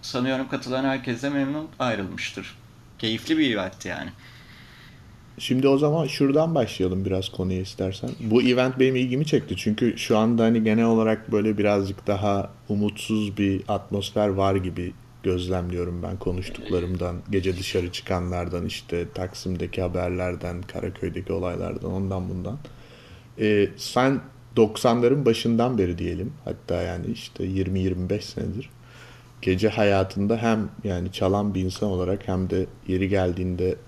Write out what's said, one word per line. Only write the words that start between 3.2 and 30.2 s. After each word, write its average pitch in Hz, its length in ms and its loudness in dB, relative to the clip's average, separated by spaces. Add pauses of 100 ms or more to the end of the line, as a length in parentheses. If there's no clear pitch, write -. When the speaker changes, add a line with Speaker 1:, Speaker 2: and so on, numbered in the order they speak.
Speaker 1:
bir 139 160 4
eventti 95 340 -4
yani. 82 220 -8 (1300)
Speaker 2:
Şimdi 131 280 2
o 139 100 6
zaman 151 300 2
şuradan 151 480 2
başlayalım 95 500 0
biraz 95 240 -2
konuya 92 320 -2
istersen. 95 480 -6 (100)
Bu 113 220 4
event 127 380 2
benim 131 160 6
ilgimi 127 300 0
çekti. 139 320 0
Çünkü 113 400 0
şu - 200 2
anda 113 260 4
hani 113 200 4
genel 110 220 4
olarak 110 460 2
böyle 107 260 2
birazcık 101 500 2
daha 101 440 0 (180)
umutsuz 104 680 0
bir 98 300 2
atmosfer 101 600 0
var 98 280 2
gibi 90 380 -4 (300)
gözlemliyorum 87 800 -2
ben 90 140 -6
konuştuklarımdan, 90 1000 -4 (140)
gece 92 280 0
dışarı 90 340 -2
çıkanlardan, 87 720 -4
işte - 480 -4
Taksim'deki 90 680 -4
haberlerden, 90 800 -2
Karaköy'deki 87 720 -6
olaylardan, 90 600 -4
ondan 95 360 -4
bundan. 90 280 -6 (840)
Ee, 104 280 4 (100)
sen 131 440 2 (340)
doksanların 120 680 4
başından 117 520 2
beri 90 200 2
diyelim, 87 360 -4 (120)
hatta - 360 -4
yani 87 320 -4
işte - 300 -10
yirmi 95 360 0
yirmi 92 300 0
beş 101 160 -2
senedir 90 440 -6 (720)
gece 95 280 2
hayatında 101 680 2